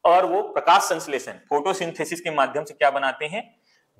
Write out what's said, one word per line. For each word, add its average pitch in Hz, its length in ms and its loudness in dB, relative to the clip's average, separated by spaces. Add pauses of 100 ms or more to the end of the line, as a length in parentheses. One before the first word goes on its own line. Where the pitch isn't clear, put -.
और 180 200 6
वो 180 160 0
प्रकाश 175 400 4
संश्लेषण, 147 500 -4
photosynthesis 165 880 -4
के 165 100 -6
माध्यम 143 320 0
से 151 100 -16
क्या 143 180 2
बनाते 135 340 -4
हैं? 202 360 -10 (380)